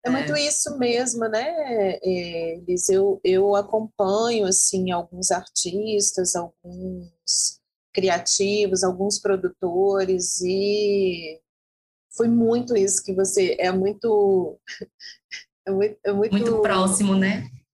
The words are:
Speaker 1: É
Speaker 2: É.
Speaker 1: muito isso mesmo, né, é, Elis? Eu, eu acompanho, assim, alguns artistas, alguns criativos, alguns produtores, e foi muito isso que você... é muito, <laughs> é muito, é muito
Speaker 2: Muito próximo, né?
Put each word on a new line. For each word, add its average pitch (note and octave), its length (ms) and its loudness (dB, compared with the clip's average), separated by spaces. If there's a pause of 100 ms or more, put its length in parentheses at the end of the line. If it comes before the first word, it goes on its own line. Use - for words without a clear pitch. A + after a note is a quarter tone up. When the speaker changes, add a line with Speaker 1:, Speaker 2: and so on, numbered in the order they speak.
Speaker 1:
É B3 40 -2
Speaker 2:
É. - 20 2
Speaker 1:
muito C#4+ 260 -2
isso D4 400 -2
mesmo, A#3+ 500 0
né, A#3 720 -2
é, E3+ 540 -4
Elis? F3+ 340 -2
Eu, G3 340 2
eu F#3+ 320 4
acompanho, G#3+ 880 0
assim, F#3 460 0
alguns F3+ 380 -6
artistas, F#3+ 1040 -2
alguns F3+ 1200 -6 (340)
criativos, F#3+ 920 0
alguns F#3+ 360 -2
produtores, F#3+ 1200 0
e F#3+ 1000 0 (720)
foi A#3 120 2
muito A#3 500 2
isso G3 260 2
que F#3+ 100 -6
você... F#3+ 460 2
é F3+ 120 0
muito, G3 840 2 (100)
<laughs> - 1000 -18
é G3 40 -2
muito, G#3 320 0
é G3+ 100 0
muito G3+ 200 2
Speaker 2:
Muito A3 280 2
próximo, F#3+ 540 2
né? F#3+ 340 0 (280)